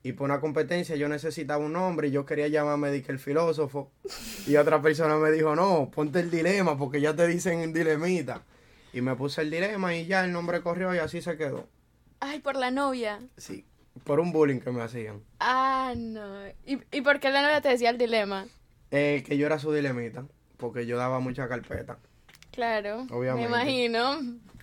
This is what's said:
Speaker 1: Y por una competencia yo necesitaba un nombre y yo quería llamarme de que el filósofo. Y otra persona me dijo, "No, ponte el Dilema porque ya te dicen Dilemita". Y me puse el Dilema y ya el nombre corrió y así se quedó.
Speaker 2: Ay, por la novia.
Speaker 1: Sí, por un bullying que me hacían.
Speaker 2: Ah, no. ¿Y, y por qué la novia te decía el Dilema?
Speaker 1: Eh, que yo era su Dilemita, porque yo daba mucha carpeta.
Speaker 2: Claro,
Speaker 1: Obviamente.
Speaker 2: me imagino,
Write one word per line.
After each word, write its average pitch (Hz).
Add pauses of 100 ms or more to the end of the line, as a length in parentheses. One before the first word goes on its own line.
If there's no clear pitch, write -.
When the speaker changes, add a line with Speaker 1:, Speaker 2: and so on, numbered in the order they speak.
Speaker 1:
Y 131
por 139
una 139
competencia 156
yo 147
necesitaba 147
un 151
nombre 170
y 139
yo 139
quería 147
llamarme 147
de 139
que -
el 135
filósofo. 143 (560)
Y 143
otra 147
persona 151
me 156
dijo, 156
"No, 170
ponte 151
el 170
Dilema 170
porque 143
ya 147
te 170
dicen 170
Dilemita". 156 (500)
Y 123
me 127
puse 139
el 151
Dilema 185
y 165
ya 190
el 180
nombre 175
corrió 180
y 175
así 165
se 170
quedó. 135 (540)
Speaker 2:
Ay, 285
por 269
la 254
novia. 254 (180)
Speaker 1:
Sí, - (380)
por 143
un 175
bullying 147
que 127
me 123
hacían. 110 (200)
Speaker 2:
Ah, 262
no. 214 (180)
¿Y, 262 (140)
y 285
por 277
qué 277
la 277
novia 294
te 285
decía 240
el 247
Dilema? 208 (460)
Speaker 1:
Eh, 143
que 147
yo 143
era 151
su 151
Dilemita, 127 (340)
porque 120
yo 120
daba 127
mucha 127
carpeta. 123 (540)
Speaker 2:
Claro, 220
Speaker 1:
Obviamente. 233
Speaker 2:
me 240
imagino, 247 (420)